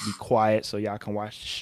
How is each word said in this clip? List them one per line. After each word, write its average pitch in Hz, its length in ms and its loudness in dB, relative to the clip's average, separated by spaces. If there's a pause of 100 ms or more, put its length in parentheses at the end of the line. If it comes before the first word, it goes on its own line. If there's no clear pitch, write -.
be 104 120 -4
quiet 110 480 4
so - 120 -6
y'all 104 200 -4
can 104 160 -8
watch, - 480 -8